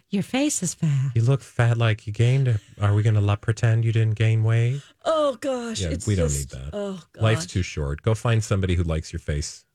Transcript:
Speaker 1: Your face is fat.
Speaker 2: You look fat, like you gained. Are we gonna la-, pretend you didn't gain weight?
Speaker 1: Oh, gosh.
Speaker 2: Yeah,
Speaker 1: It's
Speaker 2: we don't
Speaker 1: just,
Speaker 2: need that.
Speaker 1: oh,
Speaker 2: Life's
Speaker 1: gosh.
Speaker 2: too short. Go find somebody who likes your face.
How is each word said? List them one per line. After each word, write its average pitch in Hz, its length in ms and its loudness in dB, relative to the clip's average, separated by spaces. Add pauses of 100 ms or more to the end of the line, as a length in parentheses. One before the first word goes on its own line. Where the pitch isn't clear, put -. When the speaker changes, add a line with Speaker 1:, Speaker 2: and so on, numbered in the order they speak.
(120)
Speaker 1:
Your 202 120 0
face 285 380 -2
is 175 140 -4
fat. 139 400 0
Speaker 2:
You 113 80 2
look 135 180 2
fat, 120 360 0
like 113 280 0
you 104 80 -6
gained. 123 460 2 (220)
Are 101 120 2
we 104 80 4
gonna 107 200 4
la-, 101 160 2
pretend 113 480 0
you 113 80 2
didn't 110 220 2
gain 110 280 2
weight? 117 380 0 (240)
Speaker 1:
Oh, 294 340 0
gosh. 240 420 -4
Speaker 2:
Yeah, 87 80 -2
Speaker 1:
It's - 160 -4
Speaker 2:
we 104 100 0
don't 85 120 2
Speaker 1:
just, 71 260 -4
Speaker 2:
need 64 120 -12
that. 73 80 -8
Speaker 1:
oh, 127 280 -8 (140)
Speaker 2:
Life's 113 300 0
Speaker 1:
gosh. - 80 -14
Speaker 2:
too 90 100 0
short. 71 400 -6
Go 113 100 0
find 113 300 0
somebody 95 320 0
who 92 80 0
likes 80 300 -4
your 80 80 -8
face. - 420 -6 (120)